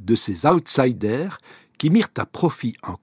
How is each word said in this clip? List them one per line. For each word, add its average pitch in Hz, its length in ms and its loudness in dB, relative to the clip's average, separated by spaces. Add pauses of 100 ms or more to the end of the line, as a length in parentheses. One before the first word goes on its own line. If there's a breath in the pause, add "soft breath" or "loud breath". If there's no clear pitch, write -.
de 107 160 2
ces 98 300 -2
outsiders 131 920 0 (380 soft breath)
qui 156 120 2
mirent 214 260 4
à - 100 -4
profit - 560 -4
un 92 200 -10